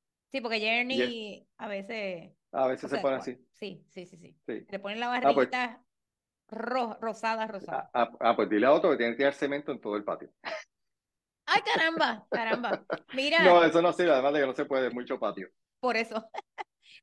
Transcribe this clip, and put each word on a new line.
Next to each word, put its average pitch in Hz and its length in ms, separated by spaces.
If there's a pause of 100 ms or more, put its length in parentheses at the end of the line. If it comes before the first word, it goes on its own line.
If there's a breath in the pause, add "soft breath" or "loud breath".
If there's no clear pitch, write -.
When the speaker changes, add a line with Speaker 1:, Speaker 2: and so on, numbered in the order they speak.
(320)
Speaker 1:
Sí, 269 100
porque 226 180
Jenny 240 360
Speaker 2:
Y 233 460
es - 60 (100)
Speaker 1:
a 226 100
veces, 196 640 (200)
Speaker 2:
A 131 160
veces 131 180
Speaker 1:
o - 40
Speaker 2:
se 139 60
Speaker 1:
sea, 131 80
Speaker 2:
pone 135 140
Speaker 1:
cua-, - 20
Speaker 2:
así. 123 180 (140)
Speaker 1:
sí, 190 380
sí, 180 180
sí, 185 100
sí. 165 180 (120)
Speaker 2:
Sí. - 200
Speaker 1:
Le 196 120
ponen 202 200
la 240 140
Speaker 2:
Ah, 247 80 (120)
pues. - 180
Speaker 1:
barriguita 247 320 (680)
ro-, 233 520
rosada, 220 440
rosada. 202 480
Speaker 2:
Ah, 117 180
ah, - 60 (140)
ah, 117 40
pues 104 140
dile 107 160
a 135 80
Otto 165 180
que 131 60
tiene 117 160
que 113 40
tirar 139 160
cemento 143 380
en 123 80
todo 104 160
el 101 80
patio. - 280 (1120 loud breath)
Speaker 1:
Ay, 381 160
caramba, 320 720
caramba. 226 580
Speaker 2:
<laughs> - 240
Speaker 1:
Mira. 269 300
Speaker 2:
No, 175 200
eso 165 180
no 175 120
sirve, 170 180
además 139 220
de 151 80
que 135 60
no 127 60
se 147 120
puede, 131 260
mucho 123 280
patio. 98 300 (300)
Speaker 1:
Por 240 180
eso. 220 360
<laughs> - 320 (380 loud breath)